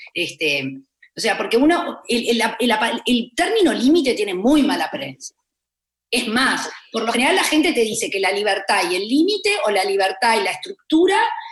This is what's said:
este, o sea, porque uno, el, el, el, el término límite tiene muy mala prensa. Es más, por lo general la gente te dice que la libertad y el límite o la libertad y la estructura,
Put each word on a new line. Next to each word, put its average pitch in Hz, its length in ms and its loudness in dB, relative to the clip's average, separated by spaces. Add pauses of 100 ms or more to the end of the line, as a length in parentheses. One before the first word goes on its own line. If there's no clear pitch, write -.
(120)
este, 139 680 -4 (340)
o - 40 -10
sea, 196 160 0
porque 208 200 -2
uno, 311 520 2
el, 233 200 -2
el, 226 140 0 (160)
el, 233 480 0
el 240 300 0
término 381 360 2
límite 262 420 2
tiene 202 200 -2
muy 262 280 4
mala 170 280 0
prensa. 135 440 -12 (760)
Es 240 160 -2
más, 233 420 -2 (240)
por - 120 -4
lo 226 80 0
general 294 240 2
la 370 80 0
gente 311 280 2
te 233 100 2
dice 208 280 -2
que 196 100 -4
la 190 120 0
libertad 202 580 0
y 180 60 0
el 202 120 -4
límite 370 420 2 (160)
o 208 40 2
la 190 140 0
libertad 202 560 0
y 196 40 -2
la 185 80 -2
estructura, 370 680 0 (320)